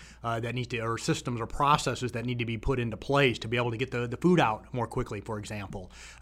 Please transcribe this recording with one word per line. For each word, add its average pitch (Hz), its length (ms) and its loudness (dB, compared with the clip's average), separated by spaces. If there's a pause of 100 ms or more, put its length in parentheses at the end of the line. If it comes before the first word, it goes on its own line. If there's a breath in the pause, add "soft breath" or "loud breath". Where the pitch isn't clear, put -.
(240 loud breath)
uh, 117 160 -2
that 117 140 -4
needs 123 140 -2
to, 120 120 -4
or 113 160 0
systems 123 420 -2
or 113 80 -4
processes 139 680 2
that 117 120 -4
need 123 140 -2
to 117 80 0
be 113 100 -2
put 127 240 0
into 113 160 -2
place 135 440 4
to 120 80 -6
be 120 100 0
able 120 140 0
to 113 40 -4
get 127 140 -4
the, 120 160 -2
the 117 100 -6
food 170 240 6
out 110 320 2
more 117 140 0
quickly, 120 340 -4
for 107 180 -6
example, 98 520 -8 (320 loud breath)